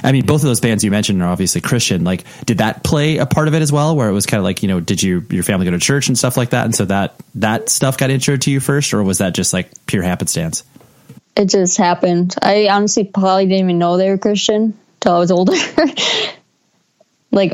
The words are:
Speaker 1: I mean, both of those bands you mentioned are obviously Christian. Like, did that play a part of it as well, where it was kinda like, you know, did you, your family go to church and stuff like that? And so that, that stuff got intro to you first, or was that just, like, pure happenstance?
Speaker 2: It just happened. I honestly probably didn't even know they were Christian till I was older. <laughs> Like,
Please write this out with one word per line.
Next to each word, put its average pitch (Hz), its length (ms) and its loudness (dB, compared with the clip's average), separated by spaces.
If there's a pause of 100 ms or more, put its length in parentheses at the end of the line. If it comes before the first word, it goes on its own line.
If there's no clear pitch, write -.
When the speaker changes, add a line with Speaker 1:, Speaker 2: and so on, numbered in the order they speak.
Speaker 1:
I 135 120 2
mean, 135 120 2
both 147 180 2
of 151 40 2
those 120 140 0
bands 110 240 2
you 98 60 0
mentioned 101 300 0
are 87 80 0
obviously 90 300 -2
Christian. 95 460 -2
Like, 92 180 -2 (220)
did 107 140 0
that 110 260 -2
play 151 320 2
a - 80 0
part 156 240 0
of 147 60 2
it 160 60 2
as 151 120 0
well, 151 240 2
where 117 100 2
it 98 60 0
was 98 120 0
kinda 104 180 0
like, 95 200 -2
you 98 60 0
know, 92 100 0
did 92 240 -2
you, 90 260 0
your 90 140 -2
family 92 220 -2
go 90 60 0
to 87 80 -2
church 139 280 0
and 123 100 0
stuff 123 200 -2
like 120 140 -2
that? 120 120 0
And 113 100 -2
so 104 120 -2
that, 98 300 -2 (200)
that 107 320 -2
stuff 135 300 -2
got 135 140 0
intro 135 260 0
to 131 120 -2
you 139 120 0
first, 139 320 -2
or 104 100 0
was 95 140 0
that 92 160 -2
just, - 180 -2
like, 92 200 -4 (160)
pure 95 160 -2
happenstance? 85 600 -4 (720)
Speaker 2:
It 208 140 2
just 185 280 2
happened. 175 640 0
I 208 260 2
honestly 202 360 2
probably 190 400 2
didn't 190 200 2
even 175 140 2
know 175 180 2
they 190 140 2
were 196 80 0
Christian 214 560 0 (240)
till 180 140 2
I 175 60 4
was 175 120 2
older. 185 260 2
<laughs> 302 60 -2 (1700)
Like, 196 220 2